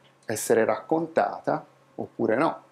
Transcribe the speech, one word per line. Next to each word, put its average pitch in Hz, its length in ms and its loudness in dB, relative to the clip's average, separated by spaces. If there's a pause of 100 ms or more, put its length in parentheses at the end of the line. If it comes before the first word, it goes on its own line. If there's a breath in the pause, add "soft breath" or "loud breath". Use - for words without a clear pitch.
(240 soft breath)
essere 110 400 2
raccontata 147 960 -2 (340)
oppure 110 400 -2
no, 156 360 0